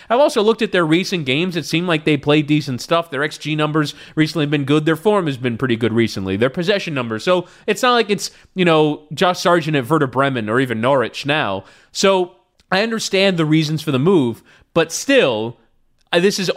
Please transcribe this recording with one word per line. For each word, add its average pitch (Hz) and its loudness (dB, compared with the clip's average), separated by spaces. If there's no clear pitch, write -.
I've 240 2
also 294 2
looked 220 2
at 214 -2
their 180 2
recent 165 0
games. 160 -2
It 160 -6
seemed 170 -2
like 156 0
they 151 2
played 147 2
decent 139 -2
stuff. 165 -2
Their 139 -4
X 156 -6
G 151 -6
numbers 151 -2
recently 156 0
have 147 -2
been 143 0
good. 151 2
Their 160 2
form 196 0
has 139 -4
been 120 -4
pretty 127 -2
good 113 0
recently. 104 0
Their 120 2
possession 180 -4
numbers. 117 -6
So 180 0
it's 208 -4
not 247 2
like 233 0
it's, 202 -4
you 180 0
know, 156 2
Josh 180 0
Sargent 165 2
at 120 -2
Werder 151 2
Bremen 127 -2
or 120 0
even 123 -2
Norwich 123 0
now. 131 -2
So 190 0
I 190 0
understand 196 0
the 165 2
reasons 156 0
for 151 -4
the 127 2
move, 139 2
but 165 0
still, 123 0
uh, 175 2
this 190 2
is 175 -2